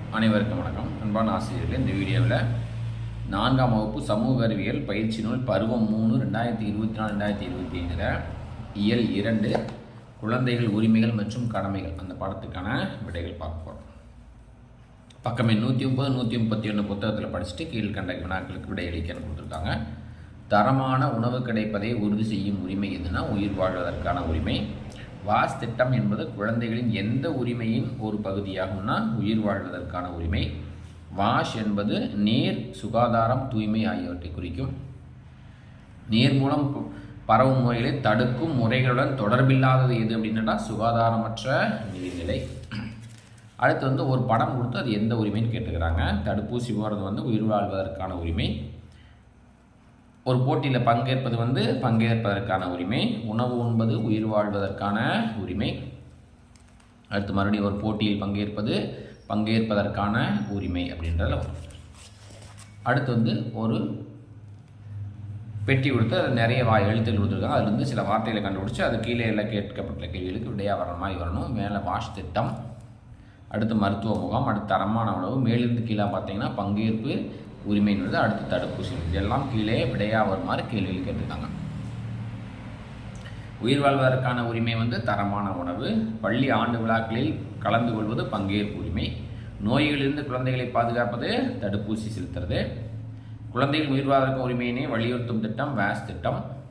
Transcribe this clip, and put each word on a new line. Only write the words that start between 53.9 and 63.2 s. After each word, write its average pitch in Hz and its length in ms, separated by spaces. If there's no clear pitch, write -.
உயிர் 110 220
வாழ்வதற்கான 104 1000
உரிமை. 92 260
அடுத்து 101 240
மறுபடியும் 101 340
ஒரு 101 80
போட்டியில் 104 480
பங்கேற்பது 101 520
பங்கேற்பதற்கான 107 880
உரிமை 90 440
அப்படின்றதுல 82 360
வரும். - 280
அடுத்து 127 300
வந்து 110 420